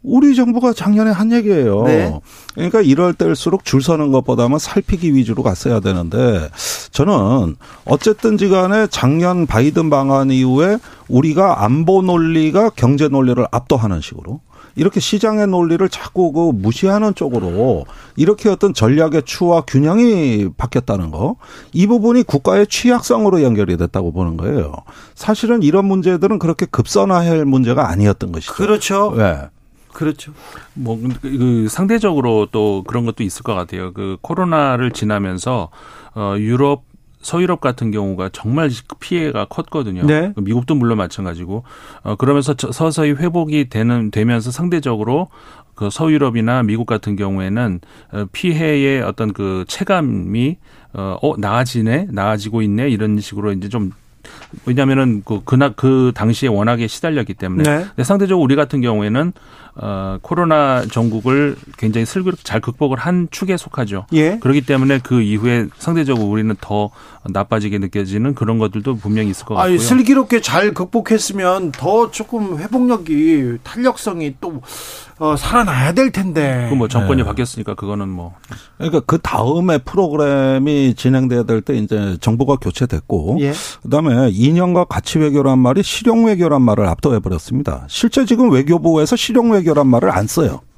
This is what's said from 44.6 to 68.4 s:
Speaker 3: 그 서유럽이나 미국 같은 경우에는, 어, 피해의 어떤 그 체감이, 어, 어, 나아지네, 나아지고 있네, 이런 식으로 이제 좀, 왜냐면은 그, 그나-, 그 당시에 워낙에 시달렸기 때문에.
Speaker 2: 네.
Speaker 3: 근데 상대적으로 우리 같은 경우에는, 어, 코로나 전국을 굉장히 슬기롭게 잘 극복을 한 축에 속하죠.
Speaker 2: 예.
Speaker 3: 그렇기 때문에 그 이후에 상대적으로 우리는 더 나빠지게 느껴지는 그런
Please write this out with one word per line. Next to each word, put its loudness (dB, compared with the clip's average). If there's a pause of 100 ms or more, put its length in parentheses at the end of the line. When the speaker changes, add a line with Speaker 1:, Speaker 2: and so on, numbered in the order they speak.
Speaker 3:
그 -4
서유럽이나 0
미국 -2
같은 -4
경우에는, -4 (320)
어, -6
피해의 0
어떤 -4
그 -4
체감이, -2 (340)
어, -8
어, 0
나아지네, 0
나아지고 -2
있네, 0
이런 0
식으로 -6
이제 -6
좀, -4 (720)
왜냐면은 2
그, -4
그나-, 2
그 2
당시에 0
워낙에 0
시달렸기 -4
때문에. -2
Speaker 2:
네. 0
Speaker 3:
근데 -6
상대적으로 2
우리 2
같은 -2
경우에는, -2 (460)
어, -8
코로나 0
전국을 0 (200)
굉장히 0
슬기롭게 -4
잘 -2
극복을 -4
한 -2
축에 -4
속하죠. -8
Speaker 2:
예. 2
Speaker 3:
그렇기 2
때문에 2
그 0
이후에 0 (100)
상대적으로 0
우리는 0
더 -4 (340)
나빠지게 -2
느껴지는 -2
그런 -2